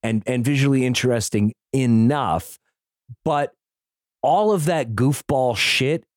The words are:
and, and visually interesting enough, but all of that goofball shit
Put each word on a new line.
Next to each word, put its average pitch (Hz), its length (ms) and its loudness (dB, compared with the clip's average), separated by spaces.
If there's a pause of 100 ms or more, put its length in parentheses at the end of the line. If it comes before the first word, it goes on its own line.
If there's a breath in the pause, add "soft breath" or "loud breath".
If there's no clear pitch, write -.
and, 113 220 -2
and 123 180 -2
visually 139 420 2
interesting 117 680 0 (200)
enough, 117 840 0 (640)
but 147 300 -2 (680)
all 196 280 2
of 175 140 0
that 151 280 -2
goofball 131 640 0
shit - 460 -2 (120)